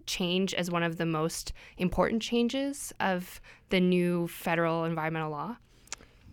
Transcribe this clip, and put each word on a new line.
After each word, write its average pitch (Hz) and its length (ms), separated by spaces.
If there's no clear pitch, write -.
change 185 480
as 175 180
one 175 120
of 170 160
the 170 80
most 160 480
important 185 420
changes 269 800
of 185 400
the 190 100
new 175 460
federal 165 580
environmental 160 460
law? 151 260